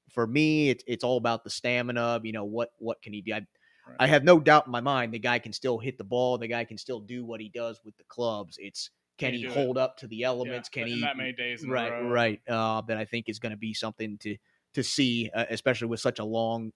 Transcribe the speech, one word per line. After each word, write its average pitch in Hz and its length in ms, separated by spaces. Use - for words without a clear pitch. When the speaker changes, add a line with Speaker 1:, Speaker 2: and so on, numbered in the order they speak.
Speaker 1:
for 117 160
me, 151 440
it's, - 180
it's 120 160
all 127 140
about 117 260
the 107 60
stamina, 120 760
you 110 80
know, 107 140
what, 113 320
what 113 240
can 110 100
he 104 100
do? 107 120
I, 107 120
Speaker 2:
Right. - 140
Speaker 1:
I 131 60
have 143 160
no 170 160
doubt 151 280
in 127 40
my 120 80
mind 123 320
the 117 80
guy 120 200
can 117 120
still 120 280
hit 127 180
the - 60
ball. 123 340
The 117 100
guy 117 180
can 113 120
still 123 220
do 120 260
what 113 160
he 107 80
does 117 340
with 107 140
the - 60
clubs. 107 580
It's, - 300
can 131 120
Speaker 2:
Can 123 40
he 120 60
Speaker 1:
he 120 80
Speaker 2:
do - 20
it? 123 60
Speaker 1:
hold 127 240
up 131 180
to 127 100
the 110 100
Speaker 2:
Yeah, 123 100
Speaker 1:
elements? 123 420
Can 123 140
Speaker 2:
in 117 60
Speaker 1:
he 120 120
Speaker 2:
that 143 160
many 131 160
days 120 300
in 131 80
a - 20
Speaker 1:
Right, 117 180
Speaker 2:
row. 120 160
Speaker 1:
right. 117 400
Uh, 113 340
that 110 160
I 107 80
think 117 220
is 113 120
gonna 110 180
be 110 160
something 110 460
to, 104 180
to 127 80
see, 120 500
uh, 113 160
especially 113 380
with 113 120
such 123 200
a 107 40
long 113 520